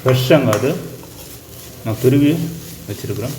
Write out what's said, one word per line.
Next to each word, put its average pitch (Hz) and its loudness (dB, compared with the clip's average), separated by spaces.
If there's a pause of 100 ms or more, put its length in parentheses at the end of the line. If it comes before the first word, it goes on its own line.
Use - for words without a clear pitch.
ஃப்ரெஷ்ஷாங்க 127 4
அது, 123 0 (1120)
நான் 113 -4
துருவி 143 6 (560)
வச்சிருக்கிறேன். 104 -6